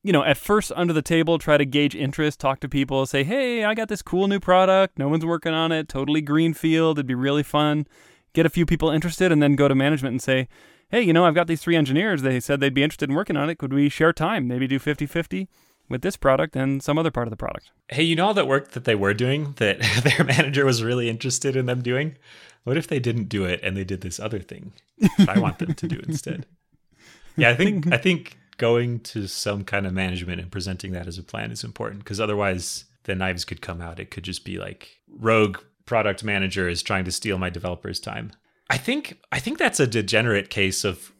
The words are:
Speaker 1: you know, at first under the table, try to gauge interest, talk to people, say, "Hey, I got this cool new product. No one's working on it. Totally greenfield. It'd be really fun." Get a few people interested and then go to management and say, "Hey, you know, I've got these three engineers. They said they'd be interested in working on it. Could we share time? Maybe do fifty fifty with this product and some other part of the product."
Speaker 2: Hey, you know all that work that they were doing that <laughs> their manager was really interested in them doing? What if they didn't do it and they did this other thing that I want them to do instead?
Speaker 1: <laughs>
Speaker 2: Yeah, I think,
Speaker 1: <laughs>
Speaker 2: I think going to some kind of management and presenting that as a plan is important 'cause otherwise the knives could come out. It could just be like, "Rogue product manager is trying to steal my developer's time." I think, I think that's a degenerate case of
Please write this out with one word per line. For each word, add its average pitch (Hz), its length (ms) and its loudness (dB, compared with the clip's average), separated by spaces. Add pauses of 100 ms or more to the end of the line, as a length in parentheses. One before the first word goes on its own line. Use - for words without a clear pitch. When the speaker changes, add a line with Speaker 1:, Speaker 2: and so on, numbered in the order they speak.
Speaker 1:
you 196 80 2
know, 175 100 6
at 147 140 4
first - 400 0
under 170 160 0
the 156 100 2
table, 165 360 2
try 151 180 4
to 147 80 4
gauge 143 320 0
interest, 147 420 -2
talk 135 220 -2
to 139 80 -8
people, 135 380 0
say, 139 180 0
"Hey, 240 400 -2
I 214 100 0
got 220 140 -4
this 208 140 -6
cool 190 260 0
new 196 120 0
product. 190 580 4
No 139 100 0
one's 160 180 0
working 165 280 -2
on 165 180 0
it. 156 160 -2
Totally 143 320 0
greenfield. 160 800 2
It'd 135 80 -4
be 127 80 -2
really 139 280 2
fun." 151 440 0 (480)
Get 165 120 6
a 160 40 4
few 170 160 2
people 156 240 2
interested 165 420 2
and 147 100 6
then 143 140 6
go 143 120 4
to 135 60 4
management 135 380 0
and 127 100 -4
say, 131 240 0 (440)
"Hey, 233 120 2
you 185 100 4
know, 175 120 6
I've 160 100 6
got 170 120 2
these 165 160 -2
three 170 140 2
engineers. 151 460 2
They 131 180 2
said 139 200 -2
they'd 139 140 2
be 135 80 2
interested 151 260 -2
in 139 80 0
working 180 200 -2
on 143 140 0
it. 156 80 -8
Could 135 140 -6
we 143 160 4
share 160 240 2
time? 160 340 -2
Maybe 127 200 -2
do 135 120 0
fifty 147 280 -4
fifty 185 420 -6 (400)
with 123 140 -6
this 190 160 -4
product 139 380 2
and 135 260 -2
some 151 160 0
other 160 120 0
part 120 160 -4
of 110 40 -8
the 107 80 -10
product." - 320 -10 (180)
Speaker 2:
Hey, 139 140 -2
you 165 140 2
know 180 100 0
all 214 80 0
that 170 140 2
work 135 240 0
that 127 120 -10
they 113 100 2
were 101 200 2
doing 139 420 -2
that 101 240 2
<laughs> 110 240 0
their 151 220 4
manager 139 400 2
was 117 180 2
really 120 240 0
interested 127 480 -2
in 131 100 0
them 123 140 -2
doing? 131 360 -2 (480)
What 127 120 0
if 160 120 -2
they 151 120 -2
didn't 117 300 -2
do 98 140 0
it 90 180 -2
and 92 140 -4
they 98 80 -4
did 92 180 -6
this 90 180 -10
other 107 200 -6
thing - 320 -18 (460)
that 196 120 8
I 143 80 2
want 185 220 0
them 170 140 -4
to - 140 -6
do 160 180 -4
instead? - 440 -8
Speaker 1:
<laughs> - 60 -20 (800)
Speaker 2:
Yeah, 120 140 6
I 120 60 4
think, 175 360 2
Speaker 1:
<laughs> - 0 -
Speaker 2:
I 123 40 4
think 170 420 0 (200)
going 120 420 2
to 104 260 -8
some 101 380 -6
kind 98 240 -2
of 90 40 -4
management 90 480 -4
and 87 120 -14
presenting 92 400 -8
that 87 160 -10
as 85 100 -12
a 85 60 -16
plan 110 260 -10
is 113 140 -12
important 107 400 -12
'cause 104 160 -8
otherwise 101 640 -2 (180)
the 98 140 -6
knives 92 280 -2
could - 160 -12
come 87 220 -12
out. 85 160 -14
It - 140 -14
could 90 100 -12
just 90 220 -10
be 92 120 -10
like, 95 520 -14
"Rogue 110 500 2 (260)
product 104 380 0
manager 98 460 -2
is 87 120 -4
trying 95 260 -2
to 92 40 -6
steal 98 260 -4
my 90 140 -4
developer's 90 480 -8
time." 107 320 -10 (400)
I 120 60 0
think, 269 420 -6 (140)
I - 80 -4
think 269 180 -6
that's 262 220 0
a 135 80 4
degenerate 107 600 0
case 95 360 -2
of 92 360 -6